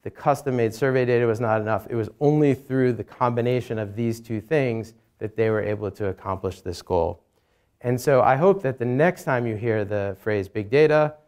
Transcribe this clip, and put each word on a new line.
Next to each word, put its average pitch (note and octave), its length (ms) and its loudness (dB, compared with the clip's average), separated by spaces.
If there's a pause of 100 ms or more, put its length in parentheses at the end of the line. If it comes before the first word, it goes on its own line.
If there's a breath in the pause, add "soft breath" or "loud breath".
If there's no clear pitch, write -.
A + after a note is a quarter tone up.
the G#2+ 60 -10
custom-made B2+ 600 0
survey C3 320 0
data A#2+ 220 2
was A2+ 140 0
not A2 200 0
enough. G#2+ 300 -4
It A#2+ 60 -6
was A2 140 -2 (100)
only D3 340 4
through B2+ 400 0
the G#2+ 100 -6
combination A#2+ 760 -2
of G2+ 160 -8
these A#2 240 -4
two A2+ 200 -8
things A#2 540 -2 (240 soft breath)
that G#2 180 -10
they A2 140 2
were G#2+ 140 0
able G#2 260 -4
to G2 200 -6
accomplish F#2+ 520 -6
this F2 220 -8
goal. F2 400 -2 (580)
And B2 180 -2
so C3 220 4
I C3 140 4
hope F#3+ 260 2
that C3+ 160 -4
the A#2 80 -4
next D3+ 380 0
time A#2+ 240 0
you A2 80 -4
hear G#2+ 280 0
the G2+ 360 -4
phrase G#2 280 -2
big G#2 220 -8
data D3+ 460 4 (120)